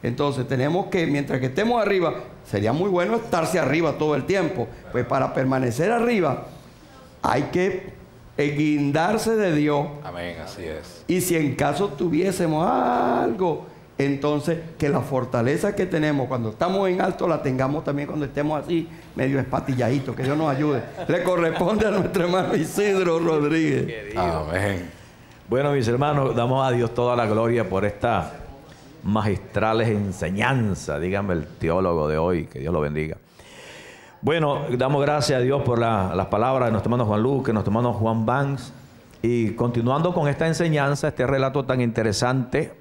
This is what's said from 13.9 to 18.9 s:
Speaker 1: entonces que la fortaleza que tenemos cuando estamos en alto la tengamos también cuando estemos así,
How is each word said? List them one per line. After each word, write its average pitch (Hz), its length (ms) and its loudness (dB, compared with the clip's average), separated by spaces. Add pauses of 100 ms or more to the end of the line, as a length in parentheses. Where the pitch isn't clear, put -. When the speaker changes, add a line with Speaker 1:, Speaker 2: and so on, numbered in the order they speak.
Speaker 1:
entonces 143 600 0 (200)
que 143 120 0
la 143 100 2
fortaleza 131 760 0
que 185 120 -2
tenemos 151 420 0
cuando 117 220 -2
estamos 190 380 0
en 185 120 0
alto 185 260 -2
la 156 160 0
tengamos 135 400 0
también 143 240 -2
cuando 147 200 -4
estemos 147 360 -2
así, 165 260 -2 (280)